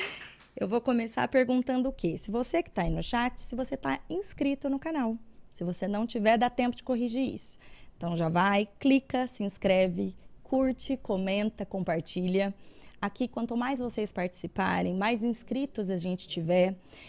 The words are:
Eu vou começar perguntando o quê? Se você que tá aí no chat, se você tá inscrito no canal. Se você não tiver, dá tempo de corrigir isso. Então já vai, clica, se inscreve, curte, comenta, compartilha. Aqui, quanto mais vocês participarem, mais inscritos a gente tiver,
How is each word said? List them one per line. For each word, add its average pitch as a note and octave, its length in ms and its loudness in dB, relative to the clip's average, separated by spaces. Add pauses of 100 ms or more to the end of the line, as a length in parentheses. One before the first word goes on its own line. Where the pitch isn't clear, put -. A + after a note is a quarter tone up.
(560)
Eu G3+ 100 -2
vou A3+ 140 0
começar A#3+ 480 0
perguntando B3+ 600 2
o - 20 -2
quê? F3 240 -2
Se F#3+ 140 -8
você B3+ 320 0
que - 80 -8
tá - 140 -2
aí E3 60 0
no E3 120 0
chat, B3 360 0
se - 160 -8
você B3+ 220 -4
tá C4+ 320 -2
inscrito C#4 640 -2
no C#4 80 0
canal. B3+ 400 -2 (340)
Se - 100 -10
você F3 240 -4
não G#3 200 0
tiver, A3+ 320 4
dá B3 100 4
tempo B3 260 0
de - 80 -14
corrigir B3 520 0
isso. - 240 -12 (400)
Então E3+ 180 -2
já E3 140 2
vai, G3+ 360 4 (120)
clica, C4 480 4
se - 180 -6
inscreve, F#3+ 720 2 (260)
curte, C4 540 0
comenta, G3+ 720 0
compartilha. F3+ 880 0 (480)
Aqui, G#3 240 -2
quanto A#3 300 -4
mais B3 220 -2
vocês A3+ 340 -4
participarem, F3+ 840 -2
mais G#3+ 300 2
inscritos A#3 640 -2
a F#3+ 80 0
gente F3+ 320 -4
tiver, F3+ 460 4 (340)